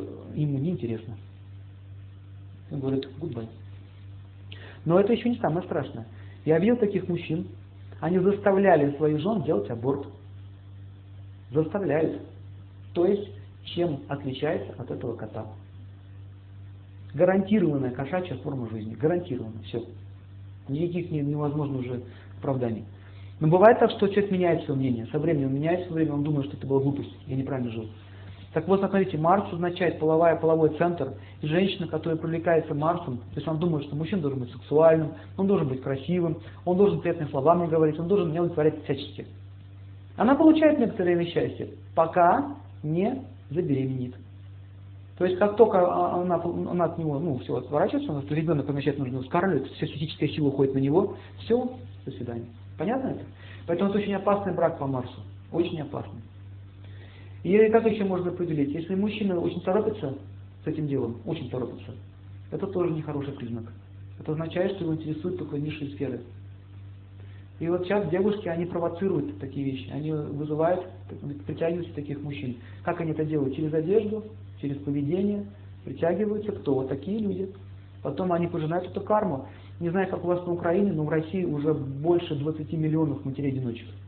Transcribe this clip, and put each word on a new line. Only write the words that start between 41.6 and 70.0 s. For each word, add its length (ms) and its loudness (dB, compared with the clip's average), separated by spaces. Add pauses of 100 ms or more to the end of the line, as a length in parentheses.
пока 600 4 (260)
не 400 0 (280)
забеременеет. 680 0 (1000)
То 100 2
есть, 120 0
как 180 4
только, 220 8
а, 420 4
она, 220 2 (280)
она 160 2
от 120 -4
него, 220 -2
ну, 180 0
всё 180 -4
отворачивается, 540 0
у 60 -4
нас 140 -4
ребёнок 380 2
начинает 300 0
нужно 240 -4
скармливать, 520 0
вся 120 -4
физическая 420 -4
сила 200 0
уходит 260 2
на 40 2
него, 380 4 (220)
всё, 340 0 (320)
до 60 -8
свидания. 360 -8 (300)
Понятно 320 0
это? 160 -6 (420)
Поэтому 240 2
это 100 2
очень 140 0
опасный 400 2
брак 240 2
по 80 -4
Марсу. 340 -4 (320)
Очень 300 0
опасный. 380 -8 (1200)
И 140 4 (140)
как 160 6
ещё 200 2
можно 240 0
определить? 440 0
Если 200 -4
мужчина 440 0
очень 240 -2
торопится 520 0 (500)
с 20 -18
этим 200 -2
делом, 380 0
очень 240 -4
торопится, 440 -6 (580)
это 160 -4
тоже 260 0
нехороший 400 -4
признак. 320 -8 (540)
Это 140 -6
означает, 400 -2
что 120 -6
его 100 0
интересуют 440 -4
только 180 -6
низшие 340 -6
сферы. 300 -6 (1400)
И 100 -2
вот 160 0
сейчас 240 2
девушки, 400 2
они 160 -2
провоцируют 760 -2
такие 280 -6
вещи, 240 -4
они 220 -4